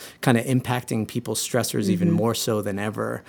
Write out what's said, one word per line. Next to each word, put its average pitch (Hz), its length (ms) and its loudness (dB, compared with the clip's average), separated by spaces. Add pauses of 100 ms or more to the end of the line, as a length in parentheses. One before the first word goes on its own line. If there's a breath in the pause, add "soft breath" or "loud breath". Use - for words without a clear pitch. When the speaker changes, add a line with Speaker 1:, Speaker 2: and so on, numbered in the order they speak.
(200 loud breath)
Speaker 1:
kinda 117 240 4
impacting 123 640 0
people's 113 320 -4
stressors 113 480 0
even 90 200 4
Speaker 2:
Mm-hmm. 104 100 4
Speaker 1:
more 113 160 2
so 107 260 -2
than 98 180 -4
ever. 110 500 -4